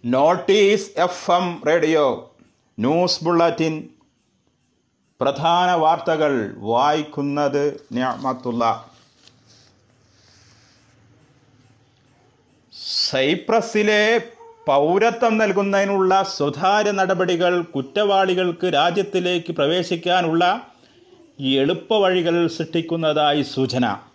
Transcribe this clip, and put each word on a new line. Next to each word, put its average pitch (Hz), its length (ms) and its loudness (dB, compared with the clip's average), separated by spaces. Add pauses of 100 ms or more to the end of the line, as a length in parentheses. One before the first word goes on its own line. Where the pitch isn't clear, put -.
നോട്ടീസ് 180 920 2
എഫ് 175 340 -2
എം 175 360 0
റേഡിയോ 151 640 0 (480)
ന്യൂസ് 160 460 0
ബുള്ളറ്റിൻ. 165 640 0 (1300)
പ്രധാന 165 520 0
വാർത്തകൾ 156 880 0
വായിക്കുന്നത് 143 1200 -2 (120)
നിഅമത്തുള്ള. 123 960 -4 (4000)
സൈപ്രസിലെ 214 1080 2 (460)
പൗരത്വം 214 720 2
നൽകുന്നതിനുള്ള 196 840 2
സുതാര്യ 190 680 0
നടപടികൾ 180 720 0
കുറ്റവാളികൾക്ക് 185 1040 0
രാജ്യത്തിലേക്ക് 175 840 0
പ്രവേശിക്കാനുള്ള 175 1120 0 (720)
എളുപ്പവഴികൾ 170 1040 0
സൃഷ്ടിക്കുന്നതായി 160 960 -2
സൂചന. 123 540 -2 (180)